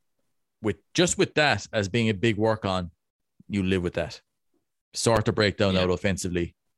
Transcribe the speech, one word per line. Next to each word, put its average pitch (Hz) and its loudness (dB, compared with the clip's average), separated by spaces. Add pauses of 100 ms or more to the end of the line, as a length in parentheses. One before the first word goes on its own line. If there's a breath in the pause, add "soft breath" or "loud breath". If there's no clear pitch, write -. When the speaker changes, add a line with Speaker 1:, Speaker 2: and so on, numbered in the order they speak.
(600)
Speaker 1:
with, 208 -2 (160)
just - 2
with 190 0
that 139 2
as 104 0
being 113 0
a 110 0
big 101 0
work 110 0
on, 92 -2 (580)
you 98 0
live 92 0
with 87 -4
that. 78 -6 (720)
Sort 110 0
the 117 2
breakdown 101 2
Speaker 2:
Yeah. 92 2
Speaker 1:
out 90 2
offensively, 90 -2 (220)